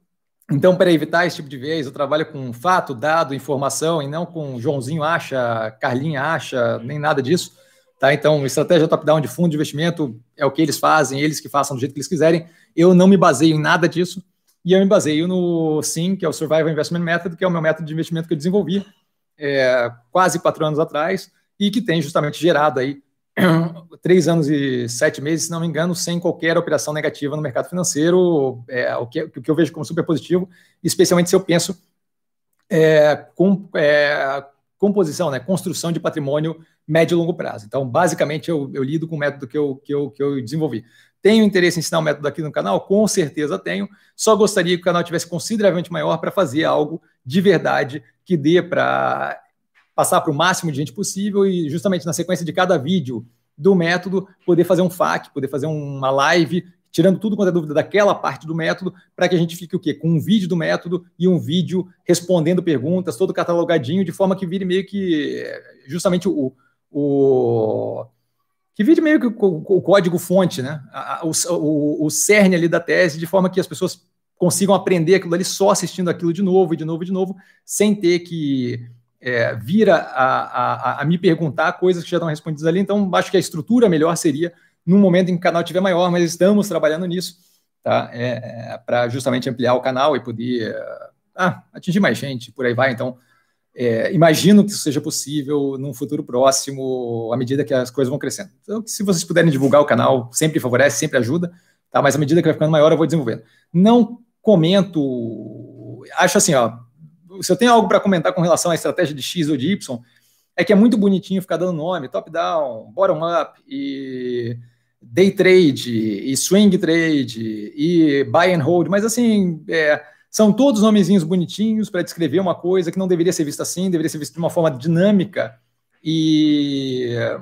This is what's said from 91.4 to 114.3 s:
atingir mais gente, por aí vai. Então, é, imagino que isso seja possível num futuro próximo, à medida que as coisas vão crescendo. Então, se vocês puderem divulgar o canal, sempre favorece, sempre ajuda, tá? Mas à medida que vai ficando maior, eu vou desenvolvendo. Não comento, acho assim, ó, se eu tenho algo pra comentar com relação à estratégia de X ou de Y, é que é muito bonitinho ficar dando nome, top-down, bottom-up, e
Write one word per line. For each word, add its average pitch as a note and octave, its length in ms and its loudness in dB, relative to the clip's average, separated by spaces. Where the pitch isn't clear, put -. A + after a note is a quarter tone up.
atingir F#3 280 -4
mais C3 180 0
gente, C3+ 320 -10
por B2+ 160 -6
aí A#2+ 80 0
vai. C3 160 0
Então, B2+ 260 -6
é, A#2 360 0
imagino E3+ 520 6
que G#3 80 -6
isso - 100 -8
seja D3 180 -2
possível C#3+ 800 -4
num C#3 160 -8
futuro D3 300 -8
próximo, B2+ 1080 -2
à B2 40 -2
medida C3+ 260 -2
que C3+ 100 -4
as B2+ 200 -2
coisas C3 180 0
vão C#3+ 80 -6
crescendo. B2+ 320 -8
Então, G#3+ 240 -8
se - 200 -8
vocês F#3+ 180 0
puderem E3 300 2
divulgar C3+ 280 4
o D3 60 4
canal, B2 460 2
sempre D#3 260 0
favorece, B2+ 400 0
sempre D3+ 180 -2
ajuda, D#3+ 360 -2
tá? B2+ 140 0
Mas C#3 140 2
à - 20 -2
medida D#3 240 2
que D#3+ 60 2
vai D3 60 2
ficando D#3 180 0
maior, D#3 180 6
eu D#3 80 2
vou E3 80 2
desenvolvendo. C3+ 360 -2
Não G#3+ 460 4
comento, D#3 1600 0
acho F3+ 220 4
assim, F#3 160 2
ó, A#2 220 2
se F#3 120 0
eu F3+ 40 2
tenho A#3+ 140 4
algo A3 160 6
pra G3 140 2
comentar F#3 320 2
com E3+ 100 0
relação E3+ 300 2
à - 20 0
estratégia D#3 400 -2
de B2+ 80 -10
X D#3 260 -4
ou D#3 80 0
de C3+ 140 -2
Y, C3+ 300 -6
é E3+ 80 0
que - 80 4
é - 40 6
muito A3+ 220 6
bonitinho F#3+ 420 0
ficar F3 160 -4
dando F3+ 160 -2
nome, D#3+ 360 -6
top-down, D#3 840 -6
bottom-up, E3+ 720 0
e B2+ 920 -6